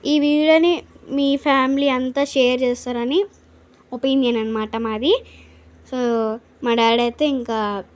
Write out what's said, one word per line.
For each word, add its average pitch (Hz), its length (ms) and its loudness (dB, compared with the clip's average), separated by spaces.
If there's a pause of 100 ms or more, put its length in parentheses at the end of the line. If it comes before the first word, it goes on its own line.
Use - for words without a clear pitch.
ఈ 294 140 2
వీడియోని 311 640 4 (260)
మీ 277 260 0
ఫ్యామిలీ 277 540 0
అంతా 254 340 -2
షేర్ 254 380 0
చేస్తారని 247 640 -2 (680)
ఒపీనియన్ 254 440 0
అన్నమాట 220 380 -4
మాది. 226 480 -2 (680)
So 254 60 -6 (680)
మా 240 100 0
డాడీ 233 280 2
అయితే 240 240 -2
ఇంకా 220 580 -4 (120)